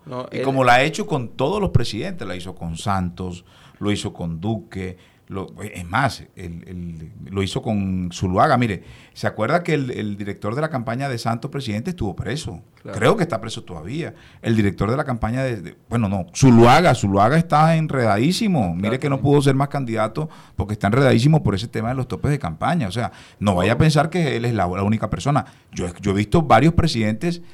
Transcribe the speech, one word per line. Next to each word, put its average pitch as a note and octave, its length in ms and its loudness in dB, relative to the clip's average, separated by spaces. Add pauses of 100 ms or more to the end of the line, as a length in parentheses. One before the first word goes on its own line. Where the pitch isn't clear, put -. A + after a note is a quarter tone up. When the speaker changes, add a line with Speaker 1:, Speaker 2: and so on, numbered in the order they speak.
Speaker 1:
No, B2+ 260 -10
Speaker 2:
Y - 60 -10
Speaker 1:
él B2+ 60 -4
Speaker 2:
como C3+ 200 0
la B2 120 8
ha C3 80 6
hecho E3 240 -2
con C3 220 -4
todos G3 300 -2
los F3+ 120 0
presidentes, D#3 560 0
la F#2 80 -8
hizo F2+ 180 -10
con E2+ 240 -10
Santos, F2+ 680 -4 (340)
lo G2+ 120 -2
hizo G2+ 220 -4
con E2+ 260 -8
Duque, F#2+ 560 -6 (320)
lo, F#2+ 200 -10 (160)
es F#2 220 -12
más, A#2 400 -2 (100)
el, E2+ 320 -12
el, E2+ 440 -12 (200)
lo G2 100 -2
hizo G2 200 -4
con F#2+ 520 -2
Zuluaga. A2+ 440 2
Mire, A2 260 0 (300)
¿se - 120 -10
acuerda B2 380 0
que E3+ 100 -2
el, C3+ 180 -2
el G#2 260 -6
director G#2 360 -6
de C#3 80 -4
la D#3 80 -2
campaña B2+ 400 -4
de B2 80 -6
Santos, - 320 -4
presidente, A#2+ 420 -6
estuvo G#2 240 -6
preso? A2+ 460 -8 (200)
Speaker 1:
Claro. G#2 180 -12
Speaker 2:
Creo B2+ 180 4
que E3+ 60 0
está - 180 -4
preso A2+ 220 -10
todavía. F#2+ 500 -10 (280)
El A#2 140 0
director G#2 360 0
de C3+ 60 -2
la D3 80 -4
campaña A#2+ 380 -4
de, A#2 180 -4
de, - 140 -16 (140)
bueno, A#2+ 180 0
no, F#2+ 280 -4
Zuluaga, C3 580 8
Zuluaga G#2 440 4
está E3 400 4
enredadísimo. D3 840 0
Speaker 1:
Claro F2 160 -2
Speaker 2:
Mire G2 160 -2
que C3 80 -4
Speaker 1:
que C#3+ 100 -4
Speaker 2:
no C#3 80 0
Speaker 1:
sí. C3+ 60 -4
Speaker 2:
pudo C#3+ 180 4
ser C#3 140 2
más C#3 140 0
candidato A#2 600 -4 (260)
porque G#2 180 -4
está G2+ 140 -2
enredadísimo B2+ 540 4
por G2+ 140 0
ese G#2 140 -6
tema A2+ 200 -4
de C3 60 -4
los B2+ 120 -6
topes - 220 -4
de D3 80 0
campaña. G#2+ 500 -2
O F#2 40 -6
sea, G#2+ 200 -6 (280)
no G2 160 2
vaya F#2 160 2
a A#2+ 40 2
Speaker 1:
No. - 40 -2
Speaker 2:
pensar D#3 300 4
que D3+ 260 -2
él A#2 100 -4
es A#2+ 80 0
la, F#2+ 140 0
la F2+ 160 -2
única G#2+ 260 0
persona. C#3 360 -2 (260)
Yo, - 160 -6 (120)
yo G2+ 120 0
he F#2+ 40 0
visto G#2 280 4
varios C3 300 6
presidentes D3 680 0 (120)